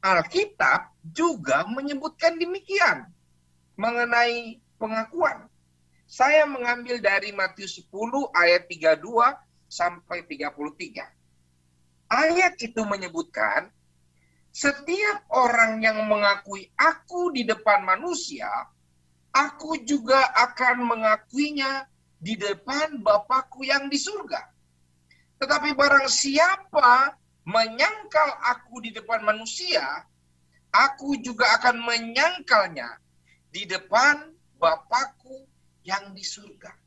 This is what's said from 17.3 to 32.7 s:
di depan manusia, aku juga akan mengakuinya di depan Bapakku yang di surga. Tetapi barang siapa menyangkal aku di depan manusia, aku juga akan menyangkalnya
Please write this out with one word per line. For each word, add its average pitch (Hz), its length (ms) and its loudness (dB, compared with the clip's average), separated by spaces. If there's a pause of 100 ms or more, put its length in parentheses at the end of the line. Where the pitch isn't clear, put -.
di 247 80 -2
depan 202 400 2
manusia, 185 640 -4 (880)
aku 294 480 -4
juga 262 400 2 (240)
akan 247 480 0
mengakuinya 269 880 -2 (320)
di 190 240 -8
depan 254 640 -4
Bapakku 254 640 0
yang 277 240 -2
di 285 80 -2
surga. - 480 -10 (960)
Tetapi 294 320 0
barang 277 320 4
siapa 285 1040 4 (320)
menyangkal 285 840 0 (180)
aku 247 320 -8
di 226 160 -12
depan 214 320 -4
manusia, 226 560 -4 (880)
aku 269 480 2
juga 233 400 2
akan 233 240 2
menyangkalnya 233 1120 0 (560)